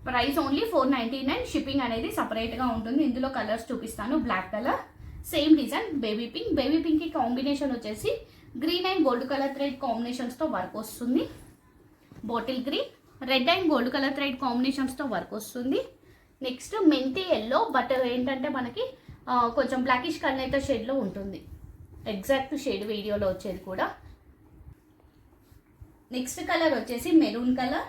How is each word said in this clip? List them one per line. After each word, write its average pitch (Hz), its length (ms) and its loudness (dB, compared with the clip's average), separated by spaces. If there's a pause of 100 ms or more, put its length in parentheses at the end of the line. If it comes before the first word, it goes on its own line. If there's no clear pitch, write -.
ప్రైస్ 247 340 2
only 285 300 0
ఫోర్ 277 220 4
నైంటీ 247 340 -2
నైన్. 466 240 -2
షిప్పింగ్ 269 340 0
అనేది 233 320 -2
సపరేట్గా 226 460 -2 (100)
ఉంటుంది. 226 340 0
ఇందులో 254 200 0 (100)
కలర్స్ 214 320 -2
చూపిస్తాను. 220 460 -4 (100)
బ్లాక్ 185 280 -2
కలర్, 269 260 0 (500)
సేమ్ 311 300 8
డిజైన్ 359 280 -2 (160)
బేబీ 220 300 -2
పింక్. 415 240 -2
బేబీ 285 260 4
పింక్కి 320 320 2
కాంబినేషన్ 269 600 0
వచ్చేసి 214 340 -4 (540)
గ్రీన్ 359 280 0
and 370 140 2
గోల్డ్ 240 260 2
కలర్ 277 240 0
థ్రెడ్ 277 300 -2
కాంబినేషన్స్‌తో 240 600 -2 (100)
వర్క్ 180 260 -6
వస్తుంది. 247 420 0 (1080)
బాటిల్ 254 360 -2
గ్రీన్, 415 220 -4 (420)
రెడ్ 262 220 4
and 381 180 0
గోల్డ్ 247 240 2
కలర్ 277 220 0
థ్రెడ్ 277 260 -2
కాంబినేషన్స్‌తో 262 600 0 (120)
వర్క్ - 240 -6
వస్తుంది. 269 400 -2 (640)
నెక్స్ట్ 254 280 -6 (180)
మెంతి 262 300 0 (140)
ఎల్లో, 226 240 0 (160)
but 254 140 2 (240)
ఏంటంటే 262 420 -2
మనకి, 247 280 -4 (480)
ఆ, 247 40 2 (220)
కొంచెం 254 280 2
బ్లాకిష్ 269 380 0
కలర్ 262 220 0
అయితే 269 200 2
షేడ్లో 247 380 0
ఉంటుంది. 196 360 -6 (760)
ఎగ్జాక్ట్ 262 500 0
షేడ్ 208 260 -2
వీడియోలో 208 440 -2
వచ్చేది 185 340 -8
కూడా. 190 180 -2 (2250)
నెక్స్ట్ 254 340 -4
కలర్ 320 300 4
వచ్చేసి 247 320 -2 (100)
మెరూన్ 247 400 2
కలర్. 285 280 -2